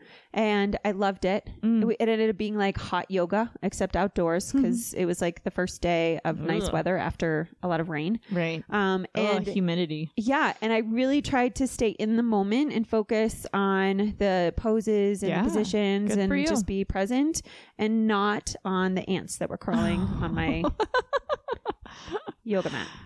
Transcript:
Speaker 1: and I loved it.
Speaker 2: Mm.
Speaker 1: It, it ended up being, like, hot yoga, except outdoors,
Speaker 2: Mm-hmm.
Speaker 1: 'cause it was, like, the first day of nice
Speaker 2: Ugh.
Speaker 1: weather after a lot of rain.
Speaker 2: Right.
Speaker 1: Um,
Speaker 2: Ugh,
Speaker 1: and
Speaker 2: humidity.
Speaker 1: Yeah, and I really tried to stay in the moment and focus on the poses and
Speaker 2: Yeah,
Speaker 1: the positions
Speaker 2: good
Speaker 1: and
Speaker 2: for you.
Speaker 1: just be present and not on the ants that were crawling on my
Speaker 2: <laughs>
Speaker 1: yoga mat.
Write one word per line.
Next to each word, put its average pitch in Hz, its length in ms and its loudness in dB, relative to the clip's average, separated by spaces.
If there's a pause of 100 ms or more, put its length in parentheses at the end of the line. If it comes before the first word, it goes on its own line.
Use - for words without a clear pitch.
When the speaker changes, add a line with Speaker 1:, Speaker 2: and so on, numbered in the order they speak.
(340)
Speaker 1:
and 208 500 2
I 202 80 0
loved 196 320 0
it. 190 240 0 (140)
Speaker 2:
Mm. 220 300 4
Speaker 1:
It, - 80 -2
it 220 100 4
ended 220 220 2
up 185 60 -6
being, 214 200 -4
like, 196 180 2
hot - 360 -4
yoga, 190 400 0 (100)
except - 340 -2
outdoors, 175 520 0
Speaker 2:
Mm-hmm. 269 160 2
Speaker 1:
'cause 233 320 0
it 180 100 0
was, 175 160 -2
like, 170 220 -2
the 190 80 -4
first - 320 -4
day 165 420 2
of 165 140 -2
nice 165 260 -2
Speaker 2:
Ugh. - 80 -2
Speaker 1:
weather 170 240 0
after 160 500 -2 (140)
a 180 60 -4
lot 165 120 0
of 165 100 -4
rain. 165 300 -2 (120)
Speaker 2:
Right. 165 400 -2
Speaker 1:
Um, 190 420 0
Speaker 2:
Ugh, 214 100 0 (140)
Speaker 1:
and 196 100 -4
Speaker 2:
humidity. 170 720 -2
Speaker 1:
Yeah, 247 440 2
and 220 120 0
I 226 60 2
really 254 420 2
tried 247 360 0
to 262 100 2
stay 226 220 0
in 220 260 0
the 233 80 4
moment 226 500 2
and 226 140 0
focus 220 640 0
on 196 640 2
the 185 400 2
poses 208 640 2
and 196 80 -2
Speaker 2:
Yeah, 170 140 0
Speaker 1:
the 254 60 0
positions 208 600 2
Speaker 2:
good 208 100 2
Speaker 1:
and 190 100 2
Speaker 2:
for - 60 2
you. 285 120 0
Speaker 1:
just 262 180 0
be 196 200 -2
present 254 580 0 (340)
and 220 300 2
not 208 480 0 (100)
on 185 300 0
the - 120 -4
ants - 300 -4
that - 120 -4
were - 80 -6
crawling 185 420 0
on 175 340 -2
my 165 360 0
Speaker 2:
<laughs> - 1700 -6
Speaker 1:
yoga 196 260 -2
mat. 110 180 -6 (180)